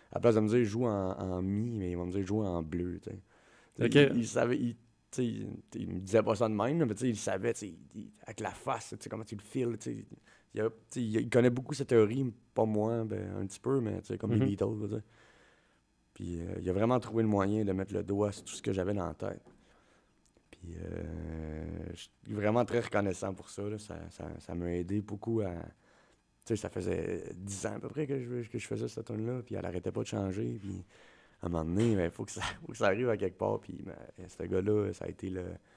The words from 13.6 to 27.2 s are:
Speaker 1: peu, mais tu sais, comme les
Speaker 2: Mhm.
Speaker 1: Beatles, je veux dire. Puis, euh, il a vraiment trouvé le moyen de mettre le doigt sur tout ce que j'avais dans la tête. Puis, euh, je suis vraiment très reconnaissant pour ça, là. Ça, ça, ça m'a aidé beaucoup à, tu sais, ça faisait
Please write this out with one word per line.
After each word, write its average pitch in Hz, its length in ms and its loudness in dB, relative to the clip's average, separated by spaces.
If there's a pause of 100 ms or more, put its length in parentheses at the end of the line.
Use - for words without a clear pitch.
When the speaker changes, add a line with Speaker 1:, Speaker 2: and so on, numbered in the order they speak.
Speaker 1:
peu, 135 200 2
mais 104 200 -2
tu 92 60 -12
sais, 101 120 -4
comme 107 140 0
les 113 60 6
Speaker 2:
Mhm. 127 80 4
Speaker 1:
Beatles, 101 300 0
je 104 40 -6
veux 104 80 -4
dire. 110 140 -4 (1120)
Puis, 87 260 -8
euh, 90 200 -6
il 92 100 0
a - 20 4
vraiment 113 280 4
trouvé 110 240 2
le 110 40 4
moyen 104 360 4
de 98 80 2
mettre 95 200 -2
le 95 120 0
doigt 101 260 2
sur - 140 -8
tout - 100 -12
ce - 80 -10
que 104 100 0
j'avais 95 220 0
dans 98 100 -2
la 80 100 -4
tête. - 280 -6 (1080)
Puis, 85 240 -14
euh, 80 880 -6 (280)
je 85 100 -14
suis - 320 -12
vraiment 107 300 4
très 117 140 0
reconnaissant 98 560 0
pour - 160 -14
ça, - 120 -8
là. 104 180 -4
Ça, 104 160 -12 (140)
ça, 82 160 -10 (120)
ça 87 160 -10
m'a 87 180 -2
aidé 90 280 0
beaucoup 104 400 -2
à, 98 100 -2
tu 87 60 -6 (880)
sais, 113 120 0
ça 98 140 -4
faisait 90 640 -2